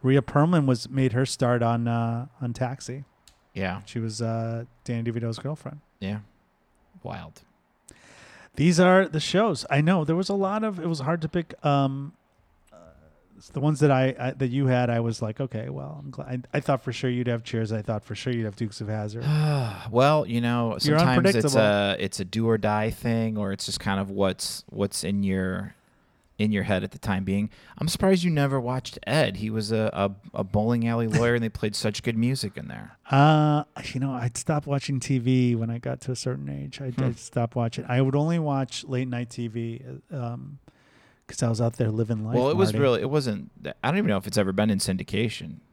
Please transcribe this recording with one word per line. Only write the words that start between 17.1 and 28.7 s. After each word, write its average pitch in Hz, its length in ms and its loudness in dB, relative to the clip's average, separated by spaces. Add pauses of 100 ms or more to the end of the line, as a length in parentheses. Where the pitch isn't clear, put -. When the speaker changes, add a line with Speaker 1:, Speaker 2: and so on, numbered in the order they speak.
Speaker 1:
have 117 160 -2
Cheers. 113 300 -2
I 107 80 -2
thought 104 240 -4
for 107 100 -10
sure - 160 -6
you'd 117 140 -2
have 101 100 -6
Dukes 110 260 -6
of 107 60 -8
Hazzard. 107 380 -6
Speaker 2:
<sighs> 143 680 0
Well, 143 340 6
you 117 160 0
know, 120 280 2 (120)
Speaker 1:
You're 147 180 4
Speaker 2:
sometimes 170 360 6
it's 214 100 4 (100)
Speaker 1:
unpredictable. - 60 6
Speaker 2:
a, 101 380 4
it's 95 220 -4
a 92 40 -2
do 110 220 0
or 113 100 4
die 107 340 2
thing, 113 460 -2
or 101 140 -2
it's 98 140 -6
just - 140 -4
kind 98 200 0
of 98 100 -2
what's, 98 600 -2
what's - 340 -4
in 101 200 0
your, 95 520 -2 (640)
in 107 120 2
your 101 120 0
head 92 200 0
at 92 80 -8
the - 60 -18
time 95 260 -2
being. 101 260 -2 (280)
I'm 151 100 -2
surprised 190 360 2
you 180 80 2
never 139 280 2
watched 123 460 -6